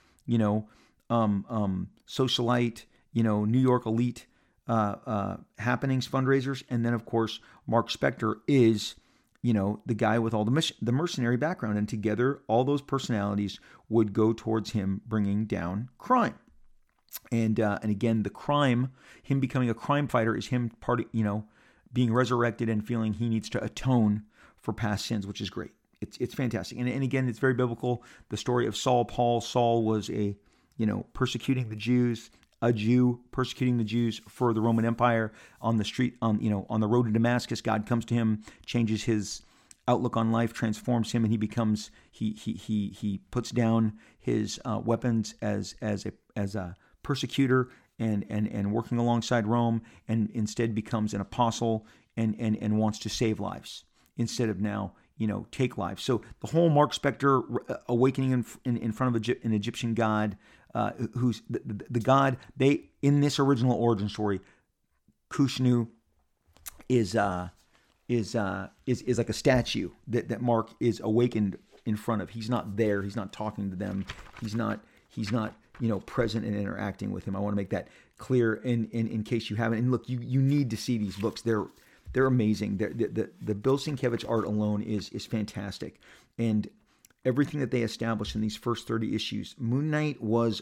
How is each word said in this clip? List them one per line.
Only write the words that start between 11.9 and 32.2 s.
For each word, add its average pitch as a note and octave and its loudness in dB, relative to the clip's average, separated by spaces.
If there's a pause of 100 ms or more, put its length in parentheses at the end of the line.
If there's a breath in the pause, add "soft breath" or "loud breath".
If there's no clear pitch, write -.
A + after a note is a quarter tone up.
all A#2 4
those C#3 0
personalities G2+ -2 (280 loud breath)
would G#2+ 2
go A2 4
towards A2+ -4
him G2 -2
bringing G#2 0
down F#2+ -4
crime. B3 2 (960)
And, A2+ 2
uh, G#2 2
and G#2+ -2
again, A2 2
the G2+ -2
crime, C3 0 (320 loud breath)
him C3+ 0
becoming C3 0
a - 2
crime C#3+ 0
fighter A2+ 2
is G#2 -4
him B2 -2 (100)
part, A#2+ -2
you A2+ 0
know, G#2 -2 (440 soft breath)
being A#2+ 2
resurrected A#2+ 2
and G#2+ 0
feeling A2+ -2
he A#2 -2
needs A2+ -2
to A2+ -4
atone A2 2 (320 soft breath)
for - -6
past G#2+ -2
sins, G#2 -4
which G2+ -10
is G#2+ -6
great. - -10 (300)
It's, - -12
it's - -4
fantastic. A#2 -4
And, B2 -2
and B2+ -2
again, C3 0
it's A2+ -4
very C3 4
biblical. A#2+ -2 (260 loud breath)
The G#2+ -6
story B2 0
of G#2 -4
Saul, B2 2
Paul, A#2+ 0
Saul A#2 2
was G#2+ 0
a, G2+ -2 (400 soft breath)
you A2+ 0
know, G2 -2
persecuting B2+ -2
the A2 -8
Jews, A#2+ 0 (320 soft breath)